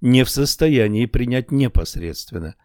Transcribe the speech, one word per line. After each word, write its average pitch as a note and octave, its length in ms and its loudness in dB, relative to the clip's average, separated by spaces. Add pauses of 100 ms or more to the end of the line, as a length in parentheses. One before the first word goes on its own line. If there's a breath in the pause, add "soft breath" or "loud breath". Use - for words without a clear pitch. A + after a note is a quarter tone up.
не B2 240 4
в - 40 -8
состоянии B2+ 760 0
принять B2 460 -2
непосредственно. E2+ 1120 -4